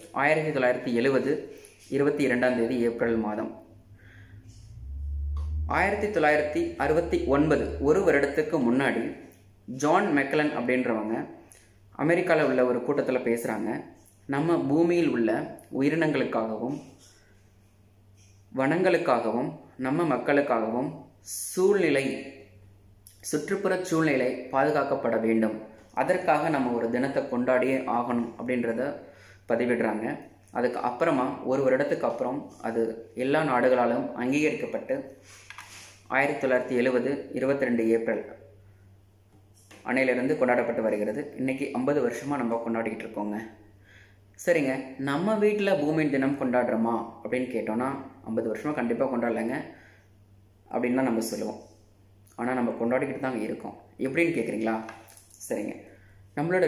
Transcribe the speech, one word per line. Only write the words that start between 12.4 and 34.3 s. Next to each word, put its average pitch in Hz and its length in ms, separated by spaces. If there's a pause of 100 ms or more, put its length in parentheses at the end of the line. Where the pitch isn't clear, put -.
உள்ள 127 200
ஒரு 120 160
கூட்டத்துல 131 420
பேசுறாங்க. 113 480 (580)
நம்ம 156 280
பூமியில் 160 520
உள்ள 117 220 (480)
உயிரினங்களுக்காகவும் 131 1000 (1700)
வனங்களுக்காகவும் 135 1000 (280)
நம்ம 135 260
மக்களுக்காகவும் 127 840 (340)
சூழ்நிலை, 185 840 (1200)
சுற்றுப்புற 185 600
சூழ்நிலை 135 680
பாதுகாக்கப்பட 135 720
வேண்டும், 110 340 (380)
அதற்காக 160 560
நம்ம 131 220
ஒரு 117 180
தினத்தை 135 340
கொண்டாடியே 127 600
ஆகணும் 120 420 (100)
அப்படின்றத 120 520 (580)
பதிவிடுறாங்க. 113 580 (460)
அதுக்கு 120 280
அப்புறமா 143 640
ஒரு 135 200
வருடத்துக்கு 131 460
அப்புறம் 131 420 (100)
அது 113 220 (320)
எல்லா 143 280
நாடுகளாலும் 127 600 (100)
அங்கீகரிக்கப்பட்டு 127 800 (1120)